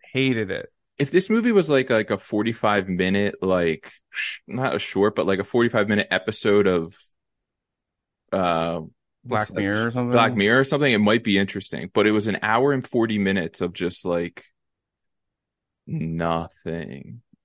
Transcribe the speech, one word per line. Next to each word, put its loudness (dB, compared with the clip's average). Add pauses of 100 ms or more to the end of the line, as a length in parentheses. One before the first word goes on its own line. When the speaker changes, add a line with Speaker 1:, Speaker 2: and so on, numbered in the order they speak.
(140)
Speaker 1:
hated 0
it. -8 (260)
Speaker 2:
If -2
this 2
movie 2
was, 4
like, 2
like, 2
a 0
forty-five 0
minute, 0
like, 0 (180)
sh-, -8
not -4
a -2
short, 0
but, 0
like, 0
a -4
forty-five 2
minute 0
episode 2
of, 0 (1300)
uh, -2 (420)
Speaker 1:
Black -2
Speaker 2:
what's -6
that -14
Speaker 1:
Mirror -2
or -4
Speaker 2:
sh-, -12
Speaker 1:
something? -2
Speaker 2:
Black 4
Mirror 4
or 4
something, 2
it 4
might 4
be 2
interesting. -4
But 4
it 6
was 0
an -2
hour 2
and -4
forty 0
minutes -2
of -4
just, -6
like, -4 (1400)
nothing. -6 (240)